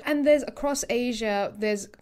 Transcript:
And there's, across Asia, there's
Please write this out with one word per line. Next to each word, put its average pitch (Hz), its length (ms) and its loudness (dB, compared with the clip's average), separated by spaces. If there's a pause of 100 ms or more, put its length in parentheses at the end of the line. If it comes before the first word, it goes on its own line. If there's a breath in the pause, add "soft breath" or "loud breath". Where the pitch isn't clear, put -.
And 294 220 0
there's, 294 160 8
across - 460 -4
Asia, 220 680 -2
there's 208 300 -2 (140)